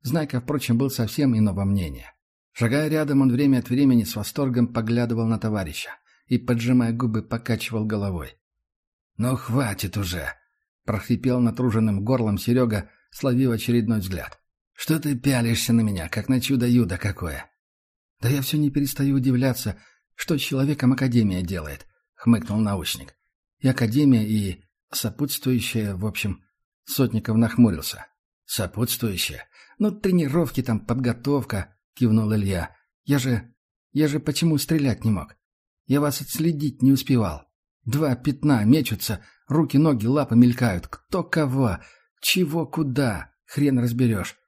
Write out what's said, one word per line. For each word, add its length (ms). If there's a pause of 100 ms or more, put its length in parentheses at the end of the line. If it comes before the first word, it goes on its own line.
Знайка, 380
впрочем, 380
был 120
совсем 460
иного 280
мнения. 500 (380)
Шагая 360
рядом, 320
он 100
время 280
от 100
времени 360
с 120
восторгом 560
поглядывал 540
на 120
товарища 520 (360)
и, 120
поджимая 540
губы, 300
покачивал 640
головой. 540 (800)
"Ну 180
хватит 640
уже!" — 340 (540)
прохрипел 540
натруженным 600
горлом 360
Серёга, 520 (200)
словив 400
очередной 480
взгляд. 420 (320)
"Что 260
ты 180
пялишься 560
на 80
меня, 280
как 200
на 120
чудо-юдо 580
какое?" 520 (680)
"Да 80
я 140
всё 140
не 140
перестаю 460
удивляться, 640 (360)
что 240
с 20
человеком 520
Академия 500
делает", — 440 (280)
хмыкнул 440
научник. 560 (440)
"И 100
Академия, 580
и 380 (260)
сопутствующее, 1040
в 120
общем". 360 (420)
Сотников 520
нахмурился. 680 (380)
"Сопутствующее? 1000 (340)
Ну, 120
тренировки 720
там, 180
подготовка", — 960 (180)
кивнул 400
Илья. 420 (280)
"Я 140
же... 360 (380)
я 160
же 120
почему 380
стрелять 460
не 60
мог? 260 (500)
Я 140
вас 200
отследить 600
не 100
успевал. 520 (400)
Два 320
пятна 480
мечутся, 600 (240)
руки, 300
ноги, 280
лапы 280
мелькают. 540
Кто 340
кого? 560 (420)
Чего 460
куда? 680 (140)
Хрен 320
разберёшь. 580 (120)